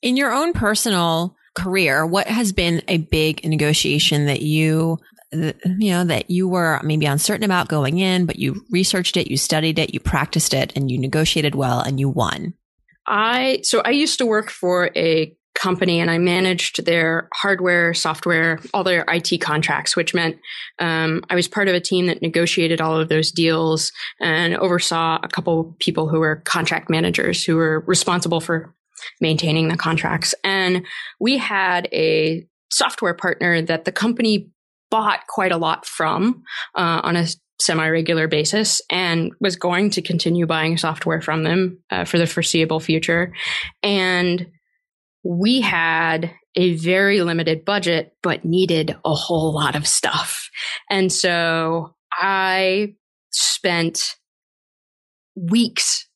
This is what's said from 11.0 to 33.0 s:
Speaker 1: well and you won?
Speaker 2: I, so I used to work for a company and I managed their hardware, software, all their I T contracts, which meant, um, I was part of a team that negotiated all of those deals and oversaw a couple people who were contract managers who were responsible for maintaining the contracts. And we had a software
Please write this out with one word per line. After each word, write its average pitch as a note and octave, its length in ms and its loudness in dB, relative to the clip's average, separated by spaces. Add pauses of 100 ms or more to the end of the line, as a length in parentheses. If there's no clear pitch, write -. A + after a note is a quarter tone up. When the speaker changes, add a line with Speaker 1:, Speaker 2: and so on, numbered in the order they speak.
Speaker 1:
well B2+ 260 0
and C3+ 200 -2
you C#3 80 2
won? - 460 -2 (520)
Speaker 2:
I, B3 580 0
so - 200 2
I A3+ 60 0
used C#4+ 280 0
to B3 80 2
work G#3+ 240 0
for F3+ 460 0
a D#3+ 400 0 (180)
company F3+ 460 2
and E3+ 100 2
I E3 80 2
managed F3+ 680 0
their E3 480 2
hardware, F3 580 2
software, E3 680 0 (140)
all G3 120 0
their F3+ 260 2
I E3 80 2
T E3+ 180 -2
contracts, D3+ 580 -2
which E3 200 -2
meant, E3 220 0 (420)
um, D#3+ 500 -2
I F3 60 -2
was F3+ 120 2
part G3+ 220 0
of F3+ 60 2
a F3+ 60 2
team F3+ 260 0
that E3 160 -2
negotiated E3 580 0
all D#3+ 180 0
of D#3+ 120 -2
those D#3+ 200 0
deals D#3+ 600 0 (280)
and E3+ 360 0
oversaw E3 680 0
a - 60 -8
couple E3 500 -2
people D#3+ 300 0
who D#3+ 120 2
were D#3 160 0 (100)
contract - 420 -2
managers E3 560 0
who E3 120 2
were D#3+ 300 2
responsible F3 540 0
for E3 340 -4 (460)
maintaining D#3+ 480 2
the E3 80 -2
contracts. - 560 -2 (120)
And F3+ 420 0 (340)
we B3+ 160 2
had F#3+ 560 0
a D#3+ 540 0 (240)
software F3 440 0